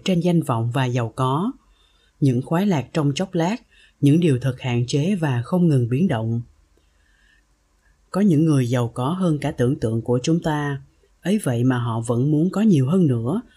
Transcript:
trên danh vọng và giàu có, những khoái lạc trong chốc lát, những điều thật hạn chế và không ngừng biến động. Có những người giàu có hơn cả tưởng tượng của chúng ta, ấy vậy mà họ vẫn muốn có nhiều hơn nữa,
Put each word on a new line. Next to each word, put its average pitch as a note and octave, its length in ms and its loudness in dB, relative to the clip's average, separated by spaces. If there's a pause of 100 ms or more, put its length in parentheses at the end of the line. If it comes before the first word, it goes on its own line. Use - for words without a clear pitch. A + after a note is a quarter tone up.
trên F3+ 160 0
danh E3+ 220 2
vọng A#2 280 -2
và C3 140 -2
giàu A#2+ 320 -4
có, C#3 360 -2 (680)
những C3 220 2
khoái E3+ 240 -2
lạc E3 260 0
trong D3 220 0
chốc F#3+ 200 -6
lát, F3+ 220 0 (440)
những C#3+ 200 4
điều D3+ 180 2
thật B2 220 -4
hạn B2 260 -2
chế D3+ 280 0
và C#3 280 -2
không F3 260 0
ngừng B2+ 200 2
biến C#3 200 0
động. A#2 340 -2 (1700)
Có F3+ 100 -2
những E3 240 4
người C#3 240 2
giàu A#2+ 200 0
có B2 200 -4
hơn F3 300 0
cả C#3+ 120 -4
tưởng C3+ 300 0
tượng A2+ 220 -2
của B2 200 -2
chúng E3 180 0
ta, D3 420 -4 (380)
ấy G3+ 180 -2
vậy B2 260 0
mà B2+ 140 2
họ A#2+ 220 -2
vẫn B2 300 0
muốn D#3 200 2
có F#3+ 100 -4
nhiều E3+ 280 4
hơn F3+ 180 2
nữa, B2+ 360 -2 (140)